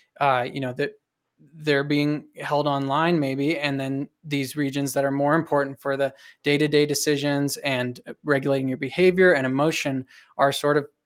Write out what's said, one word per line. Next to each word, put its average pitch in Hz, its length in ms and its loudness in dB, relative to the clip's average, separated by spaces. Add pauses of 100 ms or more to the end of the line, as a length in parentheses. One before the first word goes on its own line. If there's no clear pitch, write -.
(200)
uh, 131 320 2
you 143 80 -8
know, 127 140 -6
that 143 200 -4 (640)
they're 147 280 0
being 147 440 0 (100)
held 147 300 -2
online 143 520 0
maybe, 139 400 -2
and 139 200 -2
then 135 280 -6 (160)
these 139 320 -4
regions 139 380 -4
that 139 100 0
are 139 80 0
more 143 240 2
important 143 440 0
for 139 180 -4
the 135 160 -2 (300)
day-to-day 147 420 4
decisions 143 720 -2
and, 123 500 -4
uh, 165 60 -12 (100)
regulating 139 440 0
your 131 100 -4
behavior 180 560 4
and 135 120 2
emotion 135 600 0 (320)
are 139 160 4
sort 147 240 0
of 143 100 -2 (180)